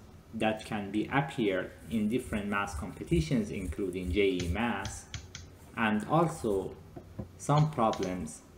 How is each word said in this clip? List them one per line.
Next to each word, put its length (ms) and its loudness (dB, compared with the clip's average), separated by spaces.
that 320 0
can 240 -6
be 240 -2
appeared 560 2
in 180 2
different 380 -2
math 320 -2
competitions, 720 0
including 600 -4
J 300 4
E 100 -2
Math, 560 -2
and 320 2
also 680 2
some 320 4
problems 720 0